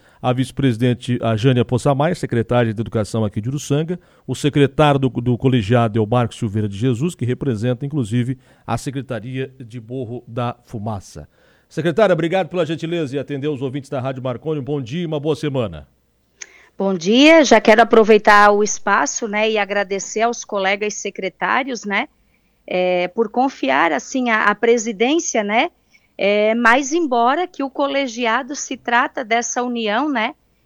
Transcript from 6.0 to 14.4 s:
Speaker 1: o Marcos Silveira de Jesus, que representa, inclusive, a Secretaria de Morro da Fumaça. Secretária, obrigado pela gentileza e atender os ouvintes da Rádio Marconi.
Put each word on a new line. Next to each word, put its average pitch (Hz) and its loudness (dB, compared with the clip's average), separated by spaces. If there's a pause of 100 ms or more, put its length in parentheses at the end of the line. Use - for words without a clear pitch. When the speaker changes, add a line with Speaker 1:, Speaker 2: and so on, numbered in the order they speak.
Speaker 1:
o 104 0
Marcos 120 0
Silveira 107 -2
de 98 -10
Jesus, 131 -2
que 127 -6
representa, 123 -4
inclusive, 127 -2 (280)
a 113 -4
Secretaria 127 -8
de 117 -16
Morro 120 -12
da 120 -6
Fumaça. 104 -10 (400)
Secretária, 175 2
obrigado 165 0
pela 175 -2
gentileza 151 -4
e 143 -4
atender 139 -6
os 139 -4
ouvintes 135 -8
da 135 -6
Rádio 127 -8
Marconi. 131 -6